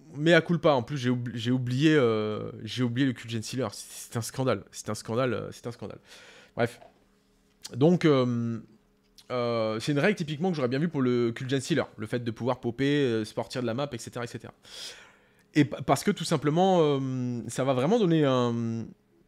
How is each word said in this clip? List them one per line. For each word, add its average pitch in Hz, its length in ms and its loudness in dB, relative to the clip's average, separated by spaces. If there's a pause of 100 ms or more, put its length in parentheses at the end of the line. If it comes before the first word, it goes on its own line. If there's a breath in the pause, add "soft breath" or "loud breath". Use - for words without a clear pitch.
(160)
Mais 156 180 4
à 160 80 8
culpa, 165 320 2
en 127 100 2
plus 143 140 -6
j'ai 123 120 -2
oubli-, 123 240 -2
j'ai 117 180 -2
oublié, 131 440 2
euh, 107 560 0 (120)
j'ai 113 200 -4
oublié 127 240 0
le 127 60 0
Cult 117 180 -12
Gen 113 100 -4
Stealer. 123 300 -4
C'est, - 400 -16
c'est - 60 -4
un 117 40 -4
scandale, 117 480 -2
c'est - 220 -10
un 107 40 -4
scandale, 120 380 -2
euh, 101 180 -6
c'est - 140 -18
un 120 60 -8
scandale. - 260 -14 (580 loud breath)
Bref. 117 240 -2 (960)
Donc, 165 280 4
euh, 123 560 2 (720)
euh, 117 480 -2
c'est 147 140 -2
une 143 60 2
règle 185 180 2
typiquement 156 320 -4
que 165 80 -2
j'aurais 127 100 0
bien 131 120 -2
vu 170 100 0
pour 143 120 -2
le 120 300 2
Cult 127 180 -8
Gen 135 120 0
Stealer, 131 240 0 (100)
le 113 100 -10
fait 123 160 -4
de 117 100 -4
pouvoir 120 280 -4
popper, 120 240 -4
euh, 139 400 2
se 107 100 -10
sortir 123 280 -6
de 120 60 -2
la 113 60 -2
map, 139 200 -4
et 120 40 -10
cetera, - 280 -10
et - 20 -10
cetera. - 240 -12 (1040 loud breath)
Et 151 100 6
pa-, - 180 -2
parce - 220 2
que 208 80 2
tout 170 140 -4
simplement, 170 560 4
euh, 131 680 0
ça 120 160 -4
va 135 100 2
vraiment 139 240 2
donner 165 280 4
un, 123 260 4 (760)